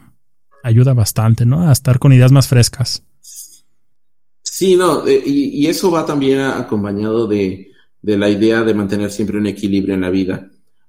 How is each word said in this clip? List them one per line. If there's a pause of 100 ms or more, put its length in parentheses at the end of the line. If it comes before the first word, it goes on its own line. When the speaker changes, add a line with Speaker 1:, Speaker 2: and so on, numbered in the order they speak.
(640)
Speaker 1:
ayuda
bastante,
¿no?
A
estar
con
ideas
más
frescas. (1400)
Speaker 2:
Sí,
no,
eh,
y,
y
eso
va
también
a-,
acompañado
de, (320)
de
la
idea
de
mantener
siempre
un
equilibrio
en
la
vida. (380)